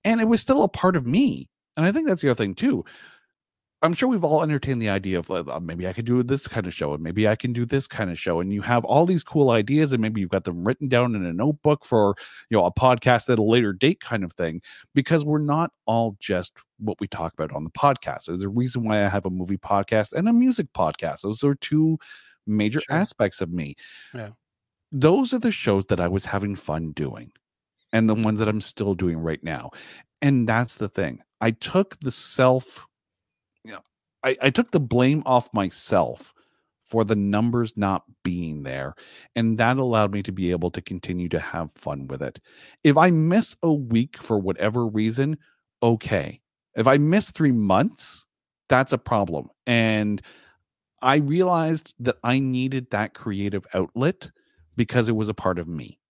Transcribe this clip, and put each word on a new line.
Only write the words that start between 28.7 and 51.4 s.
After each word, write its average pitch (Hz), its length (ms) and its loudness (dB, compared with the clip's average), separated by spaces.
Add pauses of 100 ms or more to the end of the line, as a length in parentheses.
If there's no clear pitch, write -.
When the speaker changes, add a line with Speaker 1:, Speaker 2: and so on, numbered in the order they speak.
Speaker 1:
doing 87 240 0
right 80 260 -4
now. 71 280 -8 (500)
And 131 260 2
that's 120 280 0
the 104 120 -4
thing. 80 320 -4 (200)
I 113 100 2
took - 500 -2
the 135 120 -6
self, - 720 0 (800)
you 110 80 -18
know, 95 80 -16 (420)
I, 131 180 0
I 135 100 4
took 240 200 0
the 180 100 2
blame 127 460 2
off 123 260 2
myself 87 800 -2 (520)
for 113 180 -2
the 107 140 0
numbers 107 600 0
not 98 280 -2 (180)
being 85 400 -6
there, 67 320 -8 (400)
and 113 240 0
that 123 200 2
allowed 110 340 2
me 101 100 -4
to 98 100 -8
be 92 200 -2
able 87 180 -2
to - 100 -10
continue 90 500 -8
to 82 100 -2
have 82 320 -8
fun 69 340 -10
with 67 160 -8
it. - 160 -10 (460)
If 143 120 6
I 175 140 6
miss 170 540 2
a 165 80 2
week 123 460 0
for 107 200 -2
whatever 107 480 -2
reason, 113 520 -2 (440)
okay. 107 580 0 (360)
If 117 100 2
I 135 120 6
miss 160 320 2
three 147 220 2
months, 107 760 0 (420)
that's 131 240 2
a 131 60 -2
problem. 87 500 -4 (180)
And 110 560 0 (800)
I 135 140 4
realized 160 840 0